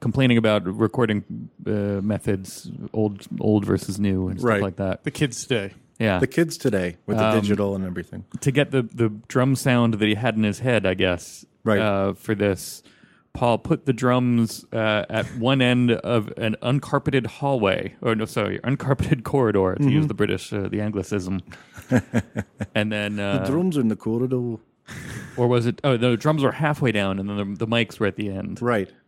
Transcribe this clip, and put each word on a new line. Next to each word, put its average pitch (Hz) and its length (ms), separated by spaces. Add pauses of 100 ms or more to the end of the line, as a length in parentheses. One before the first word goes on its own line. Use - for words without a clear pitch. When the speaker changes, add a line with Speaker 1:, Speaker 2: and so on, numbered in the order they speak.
Speaker 1:
complaining 123 380
about 107 280
recording, 107 800 (180)
uh, 101 360
methods, 98 680 (220)
old, 104 340 (140)
old 107 240
versus 98 340
new 95 300
and 92 100
stuff 123 120
Speaker 2:
Right. 101 120
Speaker 1:
like 95 140
that. 95 280
Speaker 3:
The 156 60
kids 117 360
today. 101 260 (280)
Speaker 1:
Yeah. 101 180
Speaker 2:
The - 80
kids 165 320
today 92 380 (100)
with 104 120
the 107 80
Speaker 1:
Um, 107 140
Speaker 2:
digital 101 360
and 95 80
everything. 92 400 (160)
Speaker 1:
To 143 100
get 139 220
the, 135 100
the 113 280 (180)
drum 131 260
sound 120 400
that 104 140
he 107 80
had 110 200
in 110 60
his 104 160
head, 113 280
I 95 80
guess, 92 500 (180)
Speaker 2:
Right. 107 180
Speaker 1:
uh, 98 340
for - 200
this, 101 480 (500)
Paul 120 260
put - 280
the 135 60
drums, 123 800
uh, 110 360
at 110 180 (120)
one 131 240
end 123 300
of 110 440
an 110 260
uncarpeted 135 640
hallway, 104 720
or 113 160
no, 110 80
sorry, 101 400
uncarpeted 135 580
corridor, 101 540
to - 40
Speaker 2:
Mm-hmm. 143 80
Speaker 1:
use 151 200
the 120 60
British, 101 380
uh, 101 160
the 98 120
anglicism. 98 600 (480)
Speaker 2:
<laughs> 127 140 (720)
Speaker 1:
And 107 160
then, 104 300
uh, 101 240
Speaker 2:
The 110 80
drums 170 260
are - 20
in 113 80
the 107 80
corridor. 120 600 (800)
Speaker 1:
or 120 120
was 120 180
it? 120 180
Oh, 131 120
the 120 200
drums 151 260
were 127 100
halfway 147 400
down, 98 260
and 98 100
then 101 80
the, 101 80 (140)
the 113 80
mics 117 340
were 107 60
at 98 100
the 104 140
end. - 300
Speaker 2:
Right. 113 280 (200)